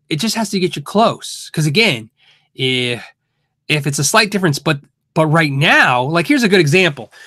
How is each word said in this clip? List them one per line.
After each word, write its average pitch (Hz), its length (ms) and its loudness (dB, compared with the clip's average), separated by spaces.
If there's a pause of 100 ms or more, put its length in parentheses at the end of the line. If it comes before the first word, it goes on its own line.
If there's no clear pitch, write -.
it 160 140 -4
just 220 140 -4
has 226 160 -4
to 196 100 -4
get 180 160 -2
you 151 40 -8
close. - 680 -2
'Cause 156 160 -2
again, 151 440 0 (440)
if, 127 500 -2 (640)
if 151 180 -2
it's 147 140 -2
a 143 60 -2
slight 214 260 2
difference, 180 260 0
but, 156 220 -2 (340)
but 160 140 2
right 156 240 2
now, 156 500 2
like, 165 260 -2
here's 285 160 2
a 208 60 2
good 190 120 4
example. 151 500 0 (160)